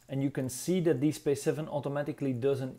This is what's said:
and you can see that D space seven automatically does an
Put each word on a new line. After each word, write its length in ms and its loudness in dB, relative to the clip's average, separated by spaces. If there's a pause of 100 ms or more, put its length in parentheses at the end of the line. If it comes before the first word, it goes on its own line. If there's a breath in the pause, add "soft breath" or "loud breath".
and 120 -2
you 80 0
can 200 -4
see 320 0
that 180 4
D 140 4
space 300 0
seven 260 0
automatically 640 -2
does 260 2
an 200 -6